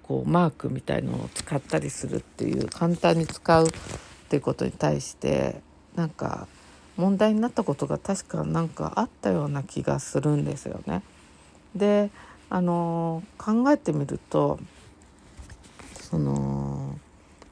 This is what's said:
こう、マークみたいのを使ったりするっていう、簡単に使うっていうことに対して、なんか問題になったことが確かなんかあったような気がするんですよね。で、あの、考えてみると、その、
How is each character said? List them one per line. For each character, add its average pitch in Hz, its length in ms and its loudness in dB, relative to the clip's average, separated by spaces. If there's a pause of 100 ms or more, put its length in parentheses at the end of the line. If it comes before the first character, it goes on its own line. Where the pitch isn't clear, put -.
こ 131 240 -2
う、 - 20 2
マ 170 200 6
ー - 20 2
ク 135 200 -6
み 131 100 -4
た - 180 -2
い - 40 0
の 123 120 -2
を - 200 -6
使 - 220 -6
っ 135 40 0
た - 180 -2
り 147 120 -2
す - 160 -8
る - 100 -4
っ - 40 -2
て - 240 -8
い - 140 0
う、 - 100 -2
簡 170 280 2
単 170 220 4
に 160 80 2
使 - 360 4
う 165 40 8
っ 165 40 2 (580)
て 147 80 2
い - 40 2
う - 20 -4
こ 131 120 0
と - 100 -2
に - 80 0
対 147 280 0
し - 160 -10
て、 - 460 0 (320)
な 170 120 0
ん 151 40 -6
か - 360 -6 (500)
問 190 200 4
題 214 180 4
に 214 60 2
な 233 80 2
っ - 40 -2
た 214 120 0
こ 143 100 0
と 139 120 -2
が 147 120 -2
確 - 260 -4
か 156 200 -4
な 160 180 0
ん 165 60 -2
か 156 280 -6
あ 202 60 2
っ 247 60 -2 (140)
た 202 80 2
よ 165 160 2
う - 20 -4
な 143 140 -4
気 139 200 -6
が 143 180 0
す - 200 -4
る 147 160 2
ん 143 80 0
で 143 120 -4
す - 100 -14
よ - 200 -8
ね。 180 160 -4 (720)
で、 208 360 4 (400)
あ 185 100 0
の、 170 640 0 (160)
考 233 320 2
え 294 80 8
て 170 140 -2
み 147 120 0
る - 140 -4 (120)
と、 147 280 2 (1400)
そ - 240 -6
の、 139 800 -2 (540)